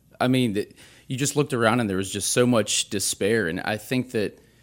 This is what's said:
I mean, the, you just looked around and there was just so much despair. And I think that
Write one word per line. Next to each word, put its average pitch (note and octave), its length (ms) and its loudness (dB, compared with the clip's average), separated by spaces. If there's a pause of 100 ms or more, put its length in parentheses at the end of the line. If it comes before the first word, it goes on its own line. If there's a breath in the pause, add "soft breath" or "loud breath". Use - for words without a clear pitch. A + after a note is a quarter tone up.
(200)
I B2+ 80 2
mean, B2+ 240 2
the, G2 160 -4 (400 loud breath)
you C3 80 -6
just C#3+ 180 -2
looked D3 200 0
around A#2 260 4
and A2+ 80 0
there F#2+ 80 0
was F#2+ 140 -4
just G2+ 220 -4
so B2 140 4
much A#2 440 2
despair. G#2 580 0
And F2 120 -4
I G#2+ 180 -4
think B2+ 340 -4
that G#2 260 -2 (240 soft breath)